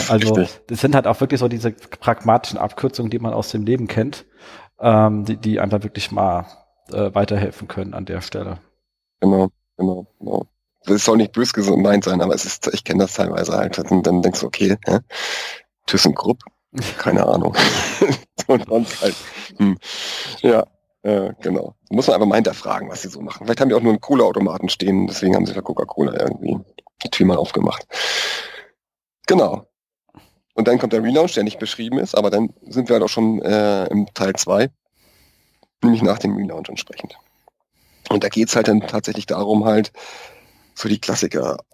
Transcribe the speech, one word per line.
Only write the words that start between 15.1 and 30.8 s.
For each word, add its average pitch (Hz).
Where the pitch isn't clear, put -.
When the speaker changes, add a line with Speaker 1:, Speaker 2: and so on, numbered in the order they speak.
Speaker 2:
ThyssenKrupp? 92
Keine -
Ahnung. -
<laughs> -
Und 123
sonst 113
halt, 98
hm. 98
Ja, 117
äh, 101
genau. -
Muss 117
man -
einfach 104
mal 98
hinterfragen, 98
was 90
sie 95
so -
machen. -
Vielleicht 117
haben 135
die 110
auch 113
nur 117
einen 110
Cola-Automaten 98
stehen, 95
deswegen 95
haben 92
sie 95
für 95
Coca-Cola -
irgendwie -
die -
Tür -
mal 92
aufgemacht. -
Genau. -
Und 113
dann 120
kommt 117